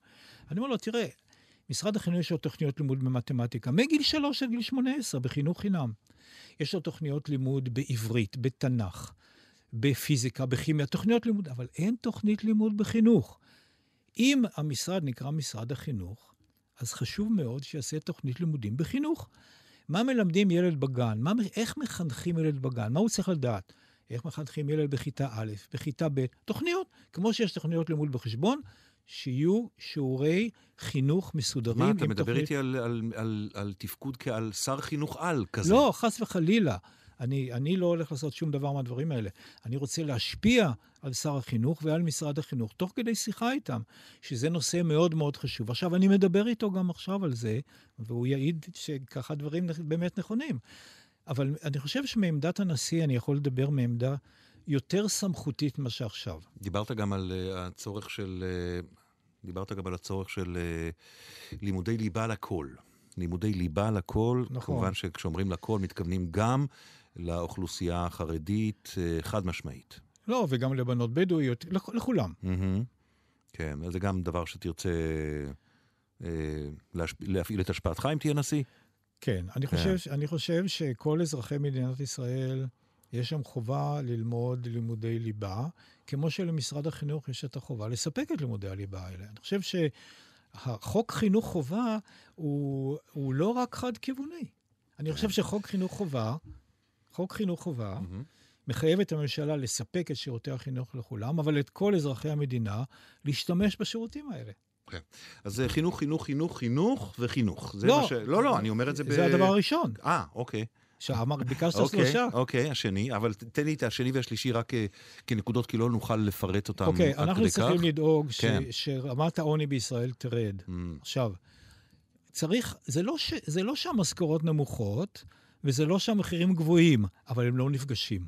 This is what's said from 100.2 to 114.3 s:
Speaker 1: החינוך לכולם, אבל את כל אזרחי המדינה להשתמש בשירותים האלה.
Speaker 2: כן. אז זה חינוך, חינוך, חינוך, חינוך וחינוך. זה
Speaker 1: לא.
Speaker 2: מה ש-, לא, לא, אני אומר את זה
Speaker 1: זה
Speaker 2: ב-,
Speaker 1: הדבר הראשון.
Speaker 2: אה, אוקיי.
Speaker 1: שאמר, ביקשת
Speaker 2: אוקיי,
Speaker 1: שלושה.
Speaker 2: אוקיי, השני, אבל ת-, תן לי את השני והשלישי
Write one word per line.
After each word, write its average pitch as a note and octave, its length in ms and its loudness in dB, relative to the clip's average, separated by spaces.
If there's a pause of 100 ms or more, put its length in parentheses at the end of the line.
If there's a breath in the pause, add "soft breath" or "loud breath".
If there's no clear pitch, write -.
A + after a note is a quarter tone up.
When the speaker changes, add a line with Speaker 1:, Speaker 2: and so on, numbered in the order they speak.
Speaker 1:
החינוך B2+ 440 -6
לכולם, A#2+ 440 -4
אבל D3+ 200 2
את C3+ 100 0
כל G3+ 260 2
אזרחי C#3+ 340 0
המדינה B2+ 540 -2 (420 loud breath)
להשתמש F3 540 2
בשירותים A#3 520 -6
האלה. A#2 200 -10 (360)
Speaker 2:
כן. F2+ 120 -10 (440 loud breath)
אז G2+ 120 -6
זה B2+ 140 2
חינוך, E3 300 0
חינוך, D#3 260 0
חינוך, D3+ 320 -2
חינוך D3 640 2
וחינוך. A#2+ 580 0
זה G2+ 100 2
Speaker 1:
לא. C#4+ 140 8
Speaker 2:
מה A3 60 2
ש-, C#3 40 -6
לא, C3 320 2
לא, A#3+ 160 4
אני G#2+ 100 0
אומר A#2+ 200 0
את C#3+ 60 -4
זה C#3+ 80 -4
Speaker 1:
זה D3 180 2
Speaker 2:
ב-, E3+ 120 6
Speaker 1:
הדבר F#3 120 8
הראשון. G3+ 480 4 (120)
Speaker 2:
אה, D3 180 2 (120)
אוקיי. A2 300 -4 (340 soft breath)
Speaker 1:
שאמר, B2+ 360 0
ביקשת C3+ 440 0
Speaker 2:
אוקיי, C#3 260 4
Speaker 1:
שלושה. A#3 280 4
Speaker 2:
אוקיי, B2+ 360 2
השני, A2+ 460 0
אבל A2 180 2
ת-, A2 100 -12
תן D3 220 0
לי D#3 80 2
את C#3 100 -2
השני B2 280 0
והשלישי B2+ 400 0